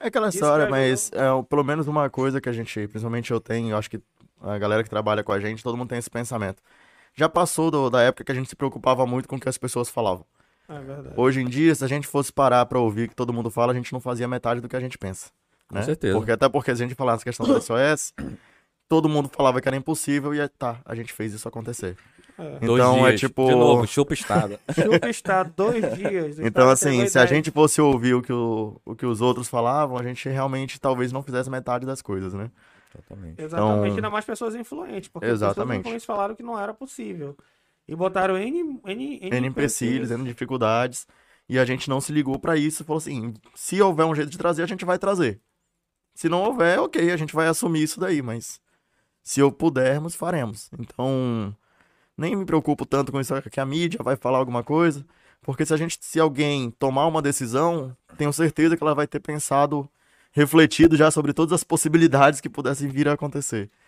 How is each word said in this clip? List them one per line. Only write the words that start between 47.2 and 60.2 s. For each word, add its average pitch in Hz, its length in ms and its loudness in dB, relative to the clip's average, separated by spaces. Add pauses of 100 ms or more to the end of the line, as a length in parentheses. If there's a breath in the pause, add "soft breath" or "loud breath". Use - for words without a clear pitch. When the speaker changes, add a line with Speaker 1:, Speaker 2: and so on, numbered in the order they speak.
Speaker 1:
vai 160 140 2
assumir 165 360 0
isso - 160 -4
daí, 180 200 0
mas 117 400 -8 (640)
se - 180 -2
eu 139 100 8
pudermos, 147 640 0
faremos." 131 540 -4 (100)
Então, 123 760 -2 (600)
nem 170 200 -4
me 190 80 -4
preocupo 151 400 0
tanto 139 280 0
com 139 80 -2
isso, 131 120 -4 (180)
que - 100 -6
a 135 40 -2
mídia 165 380 -4
vai 127 140 0
falar 127 220 0
alguma 120 240 -2
coisa, 151 440 0 (340 soft breath)
porque 143 240 -4
se 160 80 -2
a 156 40 2
gente, 165 240 -4
se - 200 -2
alguém 143 520 0
tomar 139 340 0
uma 160 160 0
decisão, 135 720 0 (220)
tenho 147 140 0
certeza 160 440 2
que - 60 -4
ela 151 120 2
vai 147 120 0
ter - 140 -6
pensado, 147 680 -2 (440)